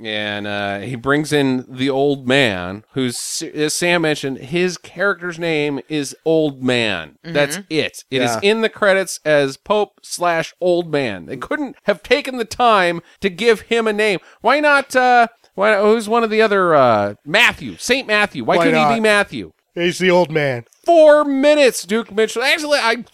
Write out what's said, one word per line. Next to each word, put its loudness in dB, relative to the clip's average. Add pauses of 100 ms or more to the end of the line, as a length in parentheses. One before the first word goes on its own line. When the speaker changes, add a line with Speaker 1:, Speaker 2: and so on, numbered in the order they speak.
Speaker 1:
and, -6
uh, -4
he -8
brings -2
in 0
the -4
old -2
man, 0 (100)
who's, -6 (120)
as -2
Sam 0
mentioned, -4
his -4
character's -6
name -2
is -6 (100)
Old 0
Man. -2
Speaker 2:
Mm-hmm. -12
Speaker 1:
That's -2 (100)
it. -6
It -2
is 0
Speaker 3:
Yeah. -4
Speaker 1:
in 2
the 0
credits 0
as 2
Pope -4
slash -4
Old -2
Man. -4
They -10
couldn't -8
have -2
taken -2
the -4
time 2 (200)
to -2
give 0
him -2
a 0
name. 0 (220)
Why 2
not, 0
uh, 4 (260)
why, 2
who's 2
one 2
of -6
the 0
other, 2
uh, 4 (100)
Matthew, 0
Saint -2
Matthew? -2
Why 2
Speaker 3:
Why 2
Speaker 1:
couldn't 2
he 2
be -2
Speaker 3:
not? -2
Speaker 1:
Matthew? 0 (220)
Speaker 3:
He's -2
the 2
old 2
man. -2 (200)
Speaker 1:
Four 6
minutes, 2
Duke -4
Mitchell. -2
Actually, 0
I, -2 (100)